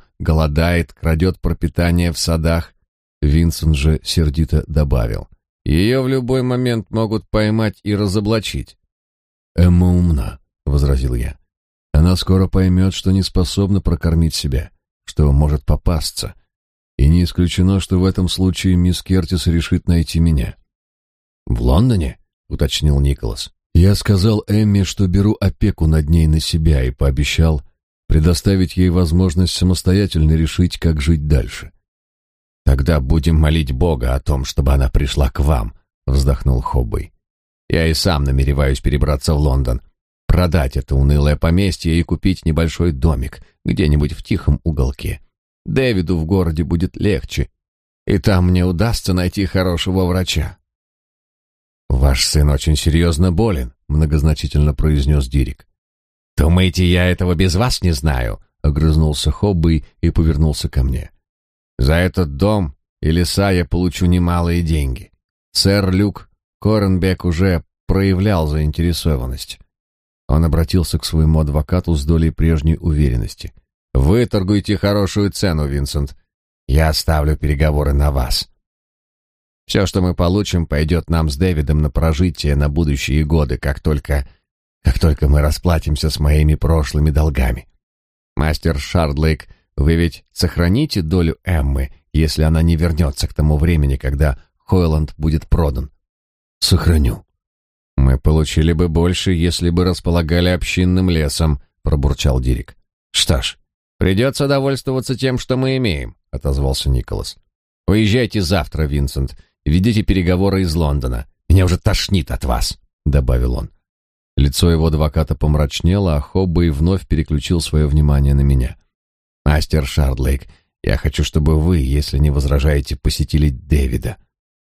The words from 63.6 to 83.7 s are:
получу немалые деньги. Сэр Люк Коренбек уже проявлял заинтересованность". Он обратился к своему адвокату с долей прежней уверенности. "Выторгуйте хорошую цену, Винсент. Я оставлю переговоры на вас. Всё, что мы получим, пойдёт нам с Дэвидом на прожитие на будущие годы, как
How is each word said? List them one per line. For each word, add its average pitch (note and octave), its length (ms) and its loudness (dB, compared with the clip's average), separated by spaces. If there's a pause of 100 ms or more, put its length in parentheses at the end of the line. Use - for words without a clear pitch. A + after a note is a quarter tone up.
получу F2 440 -2
немалые F2 560 0
деньги. D2+ 480 -4 (400)
Сэр G2 400 0
Люк G2 380 -2 (300)
Коренбек F#2+ 640 0
уже F2 380 0 (220)
проявлял F#2+ 640 2
заинтересованность". D2+ 1120 -2 (680)
Он E2 180 2
обратился D#2+ 520 0
к - 80 -6
своему D#2 360 2
адвокату D2+ 520 -2
с C#2+ 120 0
долей D#2+ 260 2
прежней D#2+ 460 0
уверенности. D2 760 -2 (400)
"Выторгуйте G2+ 840 2
хорошую G2+ 520 -2
цену, D#2+ 380 -2
Винсент. C#2+ 500 -4 (500)
Я D#2 220 2
оставлю D2+ 480 0
переговоры D2 560 0
на C#2+ 160 2
вас. C2+ 400 -4 (1160)
Всё, G#2 200 -2
что F#2+ 160 -2
мы F2+ 120 0
получим, F2+ 540 -2
пойдёт D#2 420 -2
нам D#2+ 200 0
с C#2+ 80 -6
Дэвидом D2+ 440 0
на D2+ 80 0
прожитие D#2+ 640 0
на D2 140 2
будущие D2 540 0
годы, D2 340 0
как - 220 -6